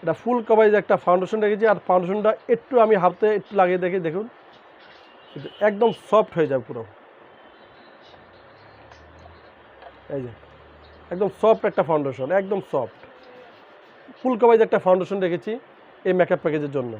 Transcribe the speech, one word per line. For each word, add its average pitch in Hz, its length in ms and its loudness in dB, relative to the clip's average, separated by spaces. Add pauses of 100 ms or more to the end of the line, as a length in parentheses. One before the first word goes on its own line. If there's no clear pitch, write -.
এটা 165 200 -2
ফুল 247 160 -2 (100)
কভারেজ 214 340 4
একটা 202 220 0
ফাউন্ডেশন 185 400 0
রেখেছি, 208 280 -2
আর 180 60 0 (100)
ফাউন্ডেশনটা 190 420 0 (240)
একটু 233 200 -8 (100)
আমি 214 180 4
হাতে 180 240 0 (120)
একটু - 220 -12
লাগিয়ে 180 240 2
দেখি, 185 220 -2
দেখুন 185 200 -6 (1400)
একদম 214 220 0 (200)
সফট 208 260 2
হয়ে 160 140 0
যাবে 131 180 -2
পুরো। 123 140 -12 (3250)
এই 139 100 -4
যে 117 60 -12 (840)
একদম 190 160 -2 (120)
সফট 220 300 4
একটা 202 180 -2
ফাউন্ডেশন, 135 400 -2 (120)
একদম 196 200 -6 (120)
সফট 127 260 -6 (1200)
ফুল 254 220 -2
কভারেজ 233 260 6
একটা 214 200 0
ফাউন্ডেশন 185 380 2
রেখেছি 175 280 -4 (560)
এই 185 100 2
মেকআপ 175 260 0
প্যাকেজের 147 320 -4
জন্য। 123 240 -6